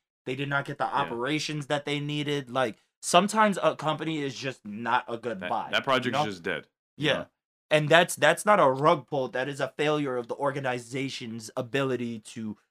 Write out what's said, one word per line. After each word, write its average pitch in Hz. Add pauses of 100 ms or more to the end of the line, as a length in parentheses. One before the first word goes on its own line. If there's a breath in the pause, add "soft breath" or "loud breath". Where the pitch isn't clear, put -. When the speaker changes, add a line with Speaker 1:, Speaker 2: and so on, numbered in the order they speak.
(280)
Speaker 1:
They 131
did 139
not 139
get 143
the 131
Speaker 2:
Yeah. - (100)
Speaker 1:
operations 147
that 143
they 147
needed. 147
Like, 123 (240)
sometimes 202
a -
company 156
is 135
just 123
not 117
a 117
good 110
Speaker 2:
That, 90
Speaker 1:
buy, 92
Speaker 2:
that 113
project's 127
Speaker 1:
you 123
know? 139
Speaker 2:
just 92
dead, 85 (300)
you 147
Speaker 1:
Yeah. 139
Speaker 2:
know? - (440)
Speaker 1:
And 151
that's, 170
that's 156
not 208
a 147
rug 147
pull. 131
That 127
is 139
a 135
failure 147
of 117
the 117
organization's 127
ability 123
to 107 (140)